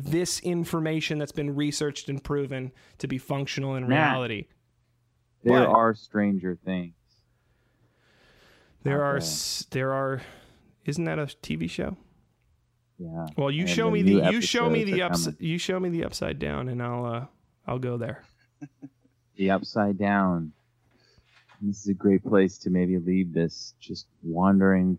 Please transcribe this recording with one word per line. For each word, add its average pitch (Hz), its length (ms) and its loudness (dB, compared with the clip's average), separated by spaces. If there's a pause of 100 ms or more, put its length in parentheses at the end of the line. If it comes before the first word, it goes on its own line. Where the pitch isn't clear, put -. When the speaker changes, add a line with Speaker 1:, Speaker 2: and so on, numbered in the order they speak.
Speaker 1:
this 165 380 0
information 165 760 -2
that's 147 140 -6
been 143 240 -4
researched 147 540 -2
and 135 120 -4
proven 135 480 -4 (280)
to - 100 -6
be 131 80 -4
functional 135 580 -4
in 127 140 -4
Speaker 2:
Matt, 147 240 4
Speaker 1:
reality. 120 360 -4 (960)
Speaker 2:
there 123 160 6
Speaker 1:
What? 117 80 6
Speaker 2:
are 113 260 6
stranger 98 720 0
things 90 280 -4 (1900)
Speaker 1:
There 143 200 0
Speaker 2:
out 143 60 2
Speaker 1:
are 143 60 0
Speaker 2:
there. - 40 0
Speaker 1:
s-, - 520 -6
there 131 220 -2
are, 135 280 -2 (640)
isn't 156 200 -4
that 160 140 -4
a 147 80 -4 (160)
T 156 140 -8
V 165 100 -6
show? - 300 -6 (1000)
Speaker 2:
Yeah. 165 280 -10 (100)
Speaker 1:
Well, 139 140 0
you 151 120 -2
Speaker 2:
And 180 80 -2
Speaker 1:
show 226 160 2
Speaker 2:
the 170 60 2
Speaker 1:
me 170 100 2
Speaker 2:
new 196 180 8
Speaker 1:
the, 180 120 4
you 233 80 2
show 240 280 0
me 233 140 2
Speaker 2:
episodes 202 140 0
Speaker 1:
the 185 60 2
Speaker 2:
are 180 80 0
Speaker 1:
ups-, 170 140 0
Speaker 2:
coming. 156 160 -6
Speaker 1:
you 165 180 -2
show 185 220 -2
me 185 80 -2
the 170 160 -2
Upside - 340 -6
Down, 143 300 -4
and 123 140 -4
I'll, 120 220 -4
uh, 120 200 -4 (420)
I'll 123 120 -4
go 123 180 -4
there. 117 260 -6 (380)
<laughs> 143 80 -16 (680)
Speaker 2:
The 95 160 2
Upside 101 460 0
Down. 92 520 2 (1120)
This 101 200 -4
is - 40 -6
a 101 80 2
great 95 300 4
place 98 340 4
to - 120 -4
maybe 90 280 2
leave 90 340 0
this, 82 460 -2
just - 300 -14 (160)
wandering, 92 760 4